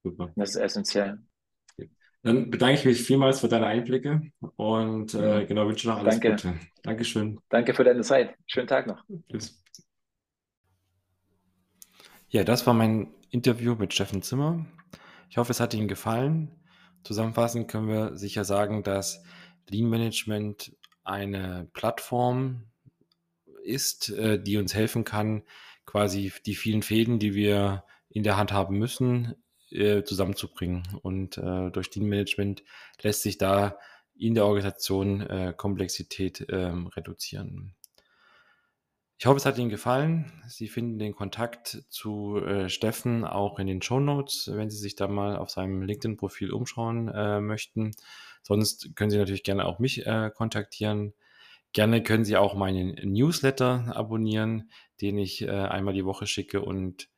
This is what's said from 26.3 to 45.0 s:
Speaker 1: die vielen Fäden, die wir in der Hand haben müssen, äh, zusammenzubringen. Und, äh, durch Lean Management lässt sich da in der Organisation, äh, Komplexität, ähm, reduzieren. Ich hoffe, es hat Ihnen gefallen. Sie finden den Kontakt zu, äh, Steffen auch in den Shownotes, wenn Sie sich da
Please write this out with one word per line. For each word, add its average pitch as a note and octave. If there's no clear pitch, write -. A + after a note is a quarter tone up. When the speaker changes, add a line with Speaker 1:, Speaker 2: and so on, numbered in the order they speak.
Speaker 1:
die G#2
vielen G#2+
Fäden, A2+
die G#2
wir G2+
in G#2+
der G2+
Hand G2+
haben G2
müssen, B2
äh, G#2
zusammenzubringen. F2+
Und, F#2+
äh, F#2
durch -
Lean G#2
Management G2+
lässt G#2
sich G2+
da G2
in A2+
der G#2
Organisation, G2
äh, F#2
Komplexität, F#2
ähm, F2+
reduzieren. F#2+
Ich -
hoffe, C#3
es -
hat A#2
Ihnen A#2+
gefallen. C#3
Sie A2+
finden A#2
den G#2+
Kontakt A2+
zu, G#2
äh, F#2+
Steffen A2+
auch G2+
in F#2+
den F#2
Shownotes, C#3
wenn G#2+
Sie G#2
sich G2+
da G2